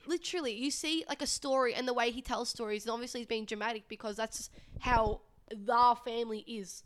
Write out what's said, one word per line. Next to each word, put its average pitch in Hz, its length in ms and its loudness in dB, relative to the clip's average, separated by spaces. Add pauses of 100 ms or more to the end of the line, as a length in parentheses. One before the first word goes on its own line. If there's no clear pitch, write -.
literally, 339 480 -2
you 262 160 -2
see, 320 380 0
like, - 140 -4
a 262 40 -2
story 262 480 2
and 254 140 -2
the 247 40 2
way 240 180 2
he 247 120 -4
tells 247 260 -2
stories, 214 360 -4
and 226 80 -2
obviously 240 280 -4
he's 226 60 -8
being 220 180 -2
dramatic 214 440 -4
because 214 280 -6
that's 226 220 -4
just - 120 -12 (300)
how 226 400 4 (300)
the 233 540 6
family 226 420 -2
is. 208 400 -8